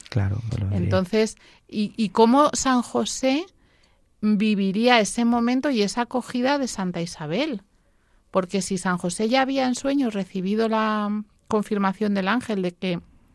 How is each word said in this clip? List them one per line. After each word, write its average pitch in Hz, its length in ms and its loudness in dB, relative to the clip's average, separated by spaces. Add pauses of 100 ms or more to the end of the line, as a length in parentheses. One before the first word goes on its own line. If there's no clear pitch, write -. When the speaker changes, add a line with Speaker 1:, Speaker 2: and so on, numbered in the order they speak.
Speaker 1:
Claro, 101 320 0 (120)
pero 95 160 -2
sí. 98 80 0
Speaker 2:
Entonces, 190 600 0 (300)
y, - 300 -4
y 208 140 0
cómo 240 420 6
San 254 300 2
José 262 600 -2 (760)
viviría 214 800 2
ese 220 240 0
momento 240 460 2
y 226 120 2
esa 202 200 -2
acogida 247 560 -2
de 254 100 -2
Santa 175 340 -4
Isabel. 196 600 -4 (680)
Porque 185 320 -2
si 190 160 -4
San 180 200 -2
José 185 300 -2
ya 262 140 4
había 262 240 0
en 254 80 0
sueños 277 400 -2
recibido 196 540 -2
la 214 560 0 (240)
confirmación 202 640 0
del 190 140 0
ángel 214 340 0
de 180 80 0
que 175 300 -4 (340)